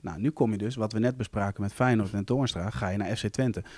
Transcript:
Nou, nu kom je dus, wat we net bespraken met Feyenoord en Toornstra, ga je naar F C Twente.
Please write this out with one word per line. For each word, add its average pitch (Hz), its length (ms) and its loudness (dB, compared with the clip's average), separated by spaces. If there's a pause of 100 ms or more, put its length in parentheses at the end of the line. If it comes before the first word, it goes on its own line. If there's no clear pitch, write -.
Nou, 82 180 -6
nu 123 100 2
kom 123 220 2
je 104 60 0
dus, 107 180 -2
wat 107 180 -2
we 110 60 0
net 123 180 2
bespraken 104 440 -2
met 101 120 -2
Feyenoord 113 400 4
en 101 120 -2
Toornstra, 120 440 0
ga - 200 -2
je 190 80 0
naar 101 200 0
F - 40 -6
C 110 60 -2
Twente. 120 360 0 (140)